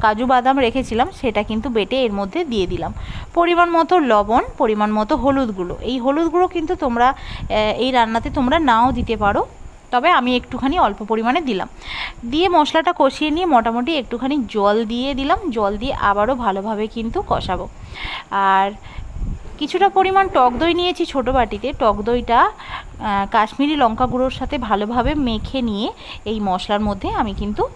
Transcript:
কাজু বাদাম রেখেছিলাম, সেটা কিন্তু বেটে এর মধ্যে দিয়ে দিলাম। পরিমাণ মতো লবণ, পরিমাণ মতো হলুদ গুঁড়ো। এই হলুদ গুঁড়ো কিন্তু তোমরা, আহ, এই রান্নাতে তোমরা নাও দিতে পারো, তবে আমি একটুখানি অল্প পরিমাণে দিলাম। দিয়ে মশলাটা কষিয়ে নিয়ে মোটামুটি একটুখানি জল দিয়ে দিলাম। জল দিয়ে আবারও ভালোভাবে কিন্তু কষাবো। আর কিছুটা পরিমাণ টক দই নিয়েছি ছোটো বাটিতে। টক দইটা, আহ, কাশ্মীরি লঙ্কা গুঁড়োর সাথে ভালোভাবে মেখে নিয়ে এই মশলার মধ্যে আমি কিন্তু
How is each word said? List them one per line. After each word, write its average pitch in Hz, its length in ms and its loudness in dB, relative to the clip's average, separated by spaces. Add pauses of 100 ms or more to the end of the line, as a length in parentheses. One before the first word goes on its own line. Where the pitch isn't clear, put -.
কাজু 214 240 2
বাদাম 262 340 4
রেখেছিলাম, 240 480 0 (140)
সেটা 214 220 0
কিন্তু 220 260 -4
বেটে 226 320 0
এর 226 120 0
মধ্যে 202 320 -4
দিয়ে 214 220 -2
দিলাম। 175 260 -6 (400)
পরিমাণ 349 360 4
মতো 339 300 4
লবণ, 226 440 4 (140)
পরিমাণ 214 340 2
মতো 214 240 2
হলুদ 269 360 2
গুঁড়ো। 185 300 -6
এই 254 180 -4
হলুদ 285 280 0
গুঁড়ো 359 200 2
কিন্তু 349 280 -2
তোমরা, 240 340 2
আহ, - 400 -8 (280)
এই 254 140 0
রান্নাতে 233 380 2
তোমরা 277 300 2
নাও 254 320 4
দিতে 233 260 -2
পারো, 214 280 2 (460)
তবে 254 180 4
আমি 254 260 4
একটুখানি 254 440 -2
অল্প 220 240 2
পরিমাণে 226 380 0
দিলাম। 233 260 -2 (580)
দিয়ে 311 240 2
মশলাটা 320 480 2
কষিয়ে 294 340 2
নিয়ে 349 140 0
মোটামুটি 247 520 2
একটুখানি 254 520 -2
জল 208 360 2
দিয়ে 247 280 -4
দিলাম। 311 360 -2
জল 214 280 -2
দিয়ে 247 160 -4
আবারও 208 420 2
ভালোভাবে 214 520 -4
কিন্তু 226 400 -6
কষাবো। 190 400 -2 (640)
আর 196 400 2 (840)
কিছুটা 359 320 0
পরিমাণ 381 380 2
টক 254 320 4
দই 330 140 2
নিয়েছি 349 320 0
ছোটো 254 260 -2
বাটিতে। 233 420 0
টক 208 280 2
দইটা, 233 380 2
আহ, 214 920 -2
কাশ্মীরি 269 440 0
লঙ্কা 247 300 2
গুঁড়োর 254 260 0
সাথে 269 260 -6
ভালোভাবে 233 580 0
মেখে 247 460 -2
নিয়ে 226 300 -2 (340)
এই 220 140 -4
মশলার 202 400 -2
মধ্যে 208 300 -2
আমি 277 240 -2
কিন্তু 208 420 -2